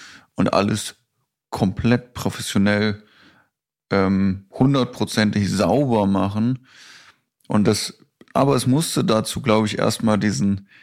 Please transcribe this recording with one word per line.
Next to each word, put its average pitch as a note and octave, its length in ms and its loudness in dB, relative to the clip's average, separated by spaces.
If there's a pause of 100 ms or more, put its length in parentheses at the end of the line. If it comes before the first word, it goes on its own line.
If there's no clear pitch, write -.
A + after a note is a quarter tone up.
(360)
und - 180 -2
alles G#2+ 420 0 (540)
komplett A2+ 640 0
professionell, G#2 880 -2 (880)
ähm, G2 640 0
hundertprozentig A2 960 0
sauber G#2 580 0
machen. G2+ 520 -2 (880)
Und G#2 200 0
das, - 300 -2 (360)
aber C3+ 220 2
es A#2+ 120 -2
musste C#3 360 0
dazu, A2 380 0
glaube A2 260 2
ich, G#2 100 -6
erstmal G#2+ 400 0
diesen G2+ 500 0 (160)